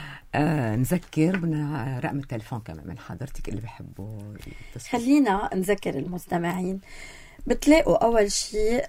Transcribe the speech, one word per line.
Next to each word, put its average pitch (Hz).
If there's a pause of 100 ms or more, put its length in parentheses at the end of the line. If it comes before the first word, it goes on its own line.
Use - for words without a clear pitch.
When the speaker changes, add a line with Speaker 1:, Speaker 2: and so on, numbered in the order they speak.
(360)
Speaker 1:
آه، 139
نذكر 160
بدنا 147
رقم 143
التليفون 123
كمان 80
من 85
حضرتك -
اللي 107
بحبوا 104 (560)
يتصلوا. 233
Speaker 2:
خلينا 233
نذكر 190
المستمعين. 180 (680)
بتلاقوا 240
أول 220
شي 214